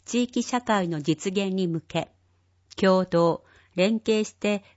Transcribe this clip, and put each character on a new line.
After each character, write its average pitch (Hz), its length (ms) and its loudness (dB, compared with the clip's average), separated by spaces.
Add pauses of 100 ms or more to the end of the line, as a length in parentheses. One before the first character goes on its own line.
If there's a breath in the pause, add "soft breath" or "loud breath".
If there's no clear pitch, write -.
地 240 200 0
域 247 200 -2
社 247 180 -4
会 202 280 0
の 156 120 -4
実 160 300 -2
現 196 220 -2
に 185 140 0
向 165 120 -2
け、 - 300 -6 (680)
共 185 300 2
同、 170 400 0 (300 soft breath)
連 214 300 2
携 214 200 0
し - 80 -16
て 208 300 -4 (140)